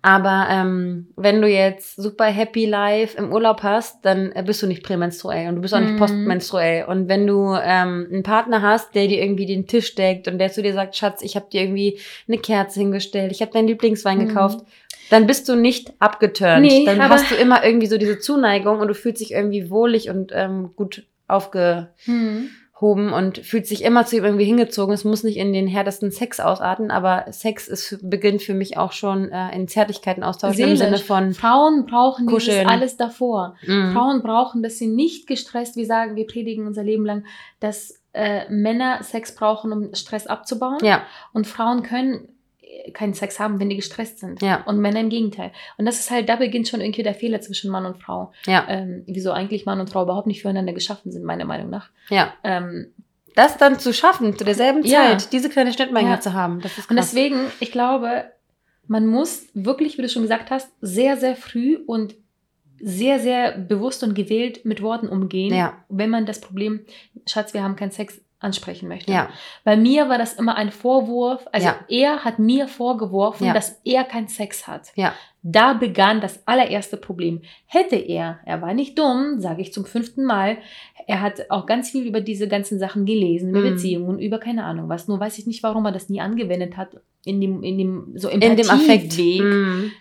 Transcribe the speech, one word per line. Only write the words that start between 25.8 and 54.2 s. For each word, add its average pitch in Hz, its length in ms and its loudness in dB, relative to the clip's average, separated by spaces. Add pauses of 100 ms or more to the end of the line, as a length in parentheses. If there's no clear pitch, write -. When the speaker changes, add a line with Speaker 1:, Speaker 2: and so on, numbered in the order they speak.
Speaker 1:
Sex 240 300 -8
ausarten, 190 500 0
aber 185 400 0
Sex - 380 -6
ist, - 320 -10
beginnt 202 400 0
für 202 140 -6
mich 196 220 -4
auch 185 140 -2
schon, 196 400 -2
äh, 185 240 -6
in 185 140 -4
Zärtlichkeiten 202 540 -2
austauschen 196 400 -2
im 302 120 6
Speaker 2:
Seelisch. 269 40 2
Speaker 1:
Sinne 202 180 2
von 190 360 0
Speaker 2:
Frauen 269 520 4
brauchen 247 420 2
dieses 233 200 2
Speaker 1:
Kuscheln. 196 200 4
Speaker 2:
alles 240 300 2
davor. 233 580 -4 (100)
Speaker 1:
Mhm. 190 280 2
Speaker 2:
Frauen 254 300 2
brauchen, 233 400 0
dass 220 160 -6
sie 233 80 -2
nicht 269 400 0
gestresst, 240 500 -6
wir 226 80 -2
sagen, 226 300 0
wir 220 120 -4
predigen 220 380 -6
unser 208 180 -6
Leben 214 220 0
lang, 208 200 -4 (360)
dass, - 400 -8 (120)
äh, 208 360 -4
Männer 226 540 0
Sex - 320 -10
brauchen, 220 360 -2
um 208 220 -6
Stress - 340 -8
abzubauen. 254 540 -6
Speaker 1:
Ja. 202 220 4 (280)
Speaker 2:
Und 214 160 -2
Frauen 233 360 -2
können, 254 460 -4 (560)
äh, - 60 -18
keinen 202 220 -4
Sex 196 260 -8
haben, 208 200 -2
wenn 202 100 0
die 196 80 -2
gestresst - 420 -10
sind. 180 220 -10
Speaker 1:
Ja. 190 240 0
Speaker 2:
Und 208 140 0
Männer 208 200 0
im 220 100 0
Gegenteil. 208 420 -4 (260)
Und 208 80 -2
das 240 140 -2
ist - 120 -8
halt, 233 160 -2
da 233 100 2
beginnt 233 300 -2
schon 220 140 -6
irgendwie 214 220 -6
der 202 100 -2
Fehler 220 260 -4
zwischen 202 320 -10
Mann 185 140 -6
und 185 140 -10
Frau. 185 320 -10 (160)
Speaker 1:
Ja. 185 200 2
Speaker 2:
Ähm, 185 380 -8
wieso 185 260 -6
eigentlich 196 340 -6
Mann 196 140 -4
und 190 120 -8
Frau 185 120 -2
überhaupt 196 240 0
nicht 202 140 -2
füreinander 190 320 -4
geschaffen 180 380 -8
sind, 175 120 -12
meiner 165 220 -6
Meinung - 240 -8
nach. - 200 -12 (200)
Speaker 1:
Ja. 196 240 2 (100)
Speaker 2:
Ähm, 180 440 -6 (480)
Speaker 1:
Das 277 220 6
dann 277 220 6
zu 240 140 0
schaffen, 247 440 2